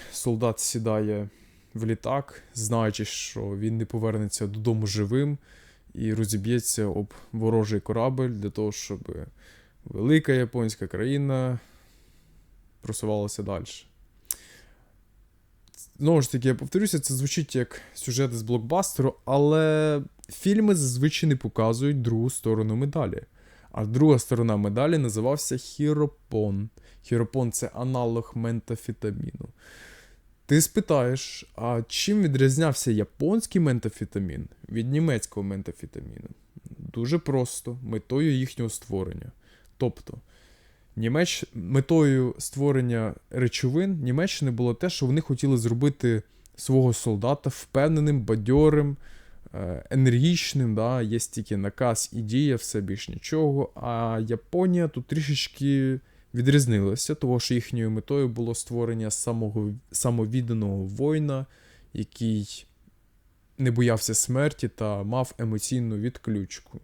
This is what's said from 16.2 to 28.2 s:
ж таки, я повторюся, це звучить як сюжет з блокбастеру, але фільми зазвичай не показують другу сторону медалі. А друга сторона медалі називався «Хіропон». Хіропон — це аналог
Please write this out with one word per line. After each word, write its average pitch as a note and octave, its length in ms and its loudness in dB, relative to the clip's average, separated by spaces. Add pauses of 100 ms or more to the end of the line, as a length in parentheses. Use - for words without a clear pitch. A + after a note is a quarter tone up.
ж B2 100 -2
таки, B2+ 160 0
я B2+ 80 4
повторюся, F3 440 0
це C3+ 140 -4
звучить C#3 420 -2
як B2 260 -2 (120)
сюжет B2+ 400 -2
з A2+ 80 -6
блокбастеру, B2 760 0 (100)
але D3+ 760 4 (280)
фільми G#3 460 4
зазвичай C#3+ 540 2
не C#3+ 60 4
показують A#2+ 640 0
другу A#2 280 2
сторону A2 460 0
медалі. C#3+ 480 -2 (480)
А A2 140 -4
друга C3 340 6
сторона A#2 380 2
медалі A#2 400 2
називався B2+ 600 0
«Хіропон». A#2 1120 -2 (340)
Хіропон — A#2+ 480 0
це - 220 -4
аналог B2 640 -2